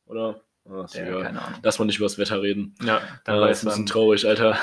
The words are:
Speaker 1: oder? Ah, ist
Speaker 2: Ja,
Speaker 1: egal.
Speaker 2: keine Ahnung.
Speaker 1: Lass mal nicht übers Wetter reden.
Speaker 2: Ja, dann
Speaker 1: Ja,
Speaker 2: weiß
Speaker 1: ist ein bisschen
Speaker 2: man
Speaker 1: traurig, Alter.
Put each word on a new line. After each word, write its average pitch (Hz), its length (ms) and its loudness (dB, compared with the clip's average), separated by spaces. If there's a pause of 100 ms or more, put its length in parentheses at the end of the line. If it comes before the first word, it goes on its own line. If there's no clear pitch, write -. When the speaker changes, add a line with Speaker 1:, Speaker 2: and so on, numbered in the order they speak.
Speaker 1:
oder? 110 340 -6 (280)
Ah, 95 160 -12
ist - 100 -16
Speaker 2:
Ja, 90 120 -10
Speaker 1:
egal. 90 160 -6
Speaker 2:
keine - 200 -8
Ahnung. - 200 -12
Speaker 1:
Lass 110 160 2
mal 117 60 0
nicht 104 140 0
übers 104 180 -2
Wetter 101 240 -2
reden. 101 420 -4
Speaker 2:
Ja, 110 200 2 (220)
dann 107 120 0
Speaker 1:
Ja, 104 60 2
Speaker 2:
weiß 107 160 4
Speaker 1:
ist - 60 -6
ein - 40 -4
bisschen 107 140 0
Speaker 2:
man 104 40 -6
Speaker 1:
traurig, 107 400 4
Alter. 107 360 4